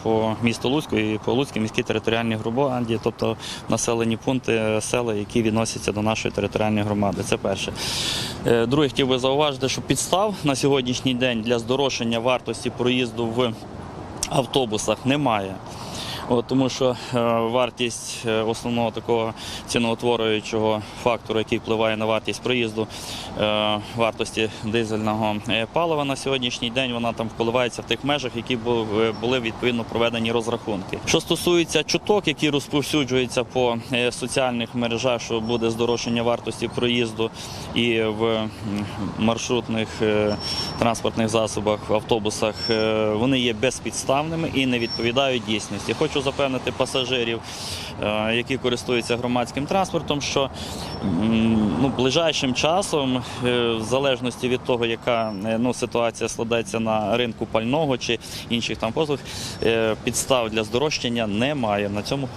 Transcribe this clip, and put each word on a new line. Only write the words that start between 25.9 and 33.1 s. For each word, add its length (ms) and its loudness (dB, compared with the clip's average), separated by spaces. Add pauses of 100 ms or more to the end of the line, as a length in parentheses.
на 100 -2
сьогоднішній 540 -2
день, 240 -2
вона 200 -2
там 240 -4
коливається 440 0
в 40 -10
тих 180 -2
межах, 320 -2
які 200 -2
бу-, 300 0 (140)
е, 220 4
були 180 2
відповідно 440 0
проведені 480 0
розрахунки. 720 -2
Що 160 4
стосується 600 2
чуток, 440 2
які 220 2
розповсюджуються 920 0